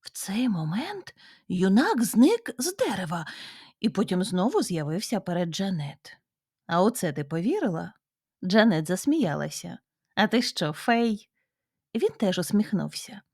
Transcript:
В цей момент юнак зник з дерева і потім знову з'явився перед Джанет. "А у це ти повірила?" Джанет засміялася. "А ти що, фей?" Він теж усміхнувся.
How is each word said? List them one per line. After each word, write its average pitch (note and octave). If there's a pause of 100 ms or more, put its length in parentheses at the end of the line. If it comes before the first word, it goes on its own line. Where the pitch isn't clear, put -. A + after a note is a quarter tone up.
В -
цей A#3
момент A3 (340)
юнак A3
зник C4+
з F4
дерева F#3 (540)
і -
потім F#3+
знову A3+
з'явився E3
перед F3
Джанет. D#3+ (500)
"А F3
у G#3
це F3+
ти D3
повірила?" F3 (520)
Джанет F#3+
засміялася. E3+ (360)
"А G3+
ти A#3
що, D#3+
фей?" A#3 (680)
Він F4
теж F#3
усміхнувся. G3 (140)